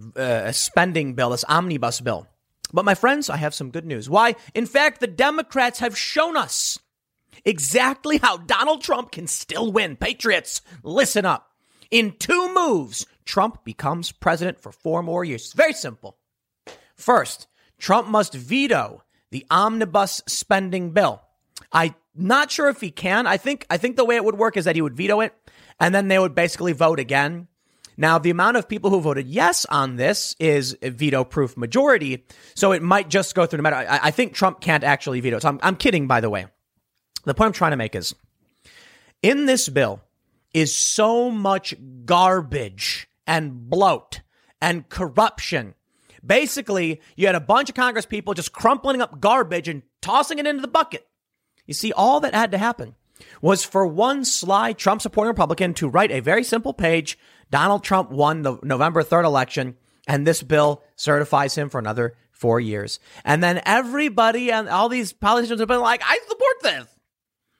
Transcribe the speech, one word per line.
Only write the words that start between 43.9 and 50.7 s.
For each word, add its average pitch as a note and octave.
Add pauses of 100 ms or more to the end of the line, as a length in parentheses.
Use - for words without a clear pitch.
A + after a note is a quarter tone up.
and E3+
corruption. D#3+ (500)
Basically, G3 (160)
you F3+
had F#3+
a E3+
bunch A#3
of B3+
Congress B3
people G#3
just D#3+
crumpling B3+
up D3+
garbage F3
and D3 (180)
tossing C#4+
it D4
into C#4+
the C4+
bucket. D4+ (600)